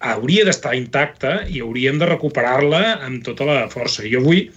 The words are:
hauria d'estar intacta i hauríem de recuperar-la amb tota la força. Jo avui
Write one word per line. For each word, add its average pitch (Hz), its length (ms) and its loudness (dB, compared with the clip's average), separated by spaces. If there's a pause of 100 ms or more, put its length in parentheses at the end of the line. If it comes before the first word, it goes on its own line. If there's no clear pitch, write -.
hauria 135 480 2
d'estar 127 280 -2
intacta 143 680 -2
i 139 160 -6
hauríem 127 400 -2
de 170 80 2
recuperar-la 147 960 0
amb 127 160 -8
tota 123 240 -6
la 131 240 0
força. 120 320 -4
Jo 123 240 2
avui 175 320 4